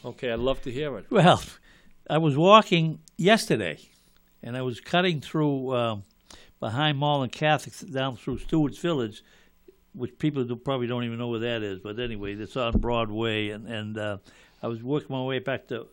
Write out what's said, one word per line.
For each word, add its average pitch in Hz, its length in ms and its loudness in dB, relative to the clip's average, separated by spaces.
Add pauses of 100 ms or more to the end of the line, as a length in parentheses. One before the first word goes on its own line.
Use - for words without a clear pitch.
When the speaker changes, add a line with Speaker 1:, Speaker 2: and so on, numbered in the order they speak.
Speaker 1:
Okay, 123 280 -6
I'd 117 80 -2
love 135 240 0
to 131 80 -6
hear 135 260 -6
it. 92 140 -14
Speaker 2:
Well, 175 300 8 (680)
I 151 80 2
was 160 180 4
walking 170 640 6 (160)
yesterday, 160 640 2 (640)
and 117 160 -8
I 131 60 -4
was 127 180 -4
cutting 175 400 0
through, 139 540 0
um, 113 280 0 (560)
behind 135 380 0
Malden 143 320 0
Catholic 151 460 0 (160)
down 131 260 -4
through 123 220 -6
Stewart's 147 400 0
Village, 131 440 -2 (720)
which - 240 -8
people 139 260 0
do, 120 120 -4
probably 123 320 -4
don't 120 160 -2
even 117 160 -6
know 120 80 -4
where 117 120 -2
that 117 220 -2
is. 98 180 -6
But 104 200 -8
anyway, 104 340 -6
it's 104 240 -8
on 117 220 0
Broadway, 110 680 0
and, 107 180 -10
and, 107 300 -8
uh, 104 200 -4 (460)
I 117 40 -4
was 117 160 -6
working 139 320 -4
my 131 80 -4
way 131 160 -2
back 127 300 -6
to, 117 120 -6 (120)